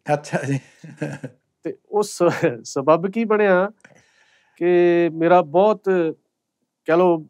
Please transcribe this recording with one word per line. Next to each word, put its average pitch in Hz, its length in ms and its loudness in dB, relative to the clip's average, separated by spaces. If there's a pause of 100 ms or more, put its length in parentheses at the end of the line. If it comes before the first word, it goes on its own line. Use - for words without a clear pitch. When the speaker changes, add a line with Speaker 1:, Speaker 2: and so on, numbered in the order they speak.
(140)
Speaker 1:
ਅੱਛਾ 147 300 -6
ਜੀ। 135 160 -4 (1040)
Speaker 2:
ਤੇ 160 100 -10 (180)
ਉਸ 208 320 -2 (400)
ਸਬੱਬ 156 480 0
ਕੀ 226 140 -4
ਬਣਿਆ 202 460 2 (840)
ਕਿ 175 560 2
ਮੇਰਾ 170 280 4
ਬਹੁਤ, 190 400 0 (1040)
ਕਹਿ 160 120 2
ਲਓ, 175 200 4 (120)